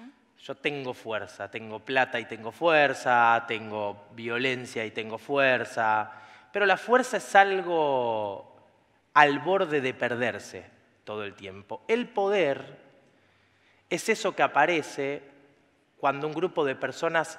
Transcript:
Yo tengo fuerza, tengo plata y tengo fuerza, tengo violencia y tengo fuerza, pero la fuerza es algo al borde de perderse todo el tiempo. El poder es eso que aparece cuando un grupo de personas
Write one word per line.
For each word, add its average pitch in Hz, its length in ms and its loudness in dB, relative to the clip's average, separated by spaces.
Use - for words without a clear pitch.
Yo 139 120 -12
tengo 139 400 -6
fuerza, 104 560 -8
tengo 110 300 -12
plata 127 380 0
y 113 60 -6
tengo 110 280 -10
fuerza, 127 920 4
tengo 107 680 -6
violencia 120 720 -4
y 104 60 -12
tengo 110 260 -8
fuerza, 117 920 0
pero 202 120 0
la 190 140 4
fuerza 247 400 2
es - 160 -2
algo 147 1200 2
al 143 280 6
borde 156 420 0
de 127 100 -2
perderse 117 720 -4
todo 107 200 -8
el 98 100 -12
tiempo. 98 540 -14
El 233 200 0
poder 156 720 0
es 143 180 -4
eso 202 260 0
que 160 80 0
aparece 143 800 0
cuando 143 280 -2
un 151 80 -6
grupo 170 320 -2
de 131 100 -2
personas 160 640 -4